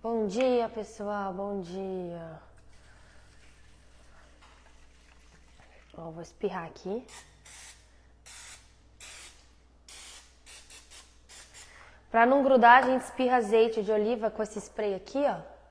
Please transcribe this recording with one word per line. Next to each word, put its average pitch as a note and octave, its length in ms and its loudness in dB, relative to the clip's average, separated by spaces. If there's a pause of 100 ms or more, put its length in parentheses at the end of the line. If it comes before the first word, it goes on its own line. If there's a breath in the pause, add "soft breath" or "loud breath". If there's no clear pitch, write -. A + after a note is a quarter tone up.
Bom A3+ 260 -2
dia, A#3+ 420 0
pessoal. G3+ 640 -8
Bom G3+ 260 -6
dia. F3 800 -10 (3500 soft breath)
Ó, E3 120 -12
vou E3 120 -14
espirrar F3+ 460 -6
aqui. G#3 380 -8 (4000 loud breath)
Pra A3+ 160 6
não C4+ 180 6
grudar, B3+ 380 10
a B3+ 60 2
gente B3+ 140 2
espirra B3+ 340 0
azeite A3+ 480 2
de G#3 80 -2
oliva G#3+ 400 0
com - 100 -8
esse G#3 180 -6
spray G3+ 360 -6
aqui, F#3+ 300 -6
ó. F#3+ 160 0 (300)